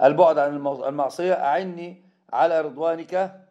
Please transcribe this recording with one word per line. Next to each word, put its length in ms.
البعد 360
عن 160
المو-، 300
المعصية، 480
أعني 680
على 280
رضوانك. 800